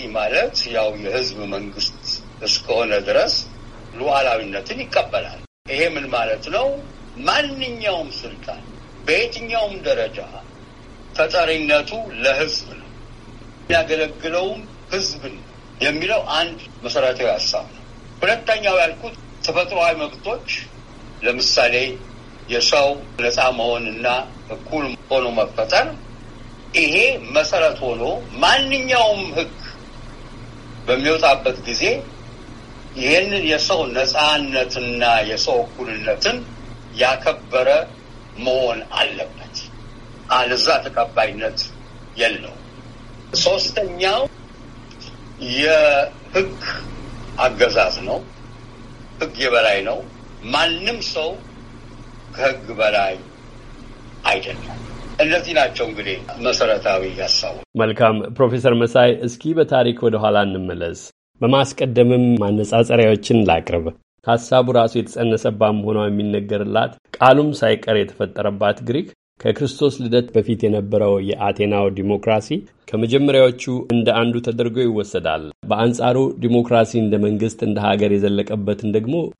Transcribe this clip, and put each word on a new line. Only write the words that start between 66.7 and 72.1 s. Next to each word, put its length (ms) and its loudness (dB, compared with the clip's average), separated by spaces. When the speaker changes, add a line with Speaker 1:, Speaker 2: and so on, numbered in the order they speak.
Speaker 2:
ቃሉም 420 6
ሳይቀር 420 2
የተፈጠረባት 840 0
ግሪክ 240 -2
ከክርስቶስ 580 0
ልደት 320 2
በፊት 320 2
የነበረው 520 2
የአቴናው 640 2
ዲሞክራሲ 600 0